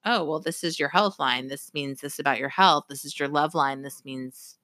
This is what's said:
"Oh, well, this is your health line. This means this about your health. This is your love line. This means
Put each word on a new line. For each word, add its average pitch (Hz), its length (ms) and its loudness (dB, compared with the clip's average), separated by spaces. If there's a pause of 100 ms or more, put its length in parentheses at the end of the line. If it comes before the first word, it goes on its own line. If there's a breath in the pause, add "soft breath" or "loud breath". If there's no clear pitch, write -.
"Oh, 214 200 4
well, 156 160 0
this 170 240 -4
is 165 140 -2
your 143 100 0
health 196 300 0
line. 131 300 0
This 143 260 -12
means 139 260 -6
this 143 180 -8
about 139 200 2
your 139 100 -2
health. 165 400 6
This 139 160 -10
is 139 140 -10
your 143 100 0
love 147 260 2
line. 139 280 0
This 139 220 -12
means 131 600 -12